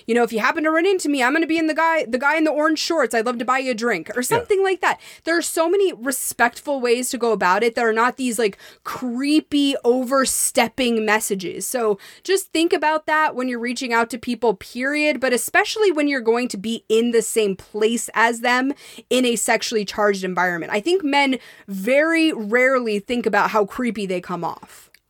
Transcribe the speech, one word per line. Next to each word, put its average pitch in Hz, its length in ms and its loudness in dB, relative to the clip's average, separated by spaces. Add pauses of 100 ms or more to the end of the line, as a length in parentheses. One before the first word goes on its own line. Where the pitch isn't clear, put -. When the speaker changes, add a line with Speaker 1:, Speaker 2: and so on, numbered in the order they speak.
Speaker 1:
You 226 80 0
know, 240 80 4
if 233 100 0
you 220 60 -2
happen 302 240 0
to 311 80 2
run 330 160 2
into 381 220 0
me, 277 160 0
I'm 254 80 2
gonna 320 160 0
be 320 100 0
in 320 80 0
the 311 80 0
guy, 320 300 0
the 226 140 -4
guy 285 180 0
in 320 80 2
the 311 80 2
orange 302 260 0
shorts. 277 380 0
I'd 226 100 0
love 247 120 -2
to 254 60 -6
buy 254 140 0
you 262 140 -2
a - 20 -4
drink," 214 360 -4
or 247 100 -4
Speaker 2:
Yeah. 247 60 -4
Speaker 1:
something 440 360 0
like 381 180 0
that. 302 200 0 (240)
There 330 120 0
are 330 60 0
so 330 260 -2
many 392 240 2
respectful 254 880 -4
ways 240 300 0
to 262 80 -4
go 233 140 0
about 190 320 2
it 233 100 0
that 247 100 0
are 220 80 2
not 233 240 0
these, 247 220 -4
like, 214 200 -2 (260)
creepy 277 920 0 (100)
overstepping 240 1200 0
messages. 208 640 -2
So 220 320 -2 (240)
just 381 300 -2
think 330 200 2
about 311 340 0
that 311 280 2
when 254 140 -4
you're 247 100 -4
reaching 240 340 -6
out 233 180 2
to 247 80 -8
people, 226 360 0
period, 277 640 -2
but 262 120 0
especially 381 600 0
when 294 160 0
you're 277 120 -2
going 233 280 0
to - 80 -8
be 220 320 -6
in 226 220 2
the 226 120 4
same 208 340 0
place 220 580 -2
as 233 260 2
them 254 320 0 (380)
in 254 140 4
a 240 120 2
sexually 220 480 0
charged 196 400 0
environment. 175 480 -2
I 208 80 -2
think 339 240 0
men 277 340 2 (300)
very 285 640 2
rarely 233 640 0
think 240 280 -4
about 202 240 2
how 214 160 2
creepy 220 400 -4
they 180 140 -4
come 175 240 -8
off. - 460 -12 (200)